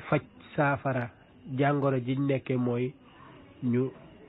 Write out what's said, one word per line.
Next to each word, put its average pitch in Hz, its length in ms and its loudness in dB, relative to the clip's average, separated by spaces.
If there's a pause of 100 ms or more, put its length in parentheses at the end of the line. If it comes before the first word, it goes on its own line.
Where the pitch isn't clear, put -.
faj 147 140 2 (320)
saafara 135 560 0 (480)
jàngoro 139 400 2
jiñ 131 280 0
nekke 131 300 0
mooy 123 360 0 (720)
ñu 123 260 2 (380)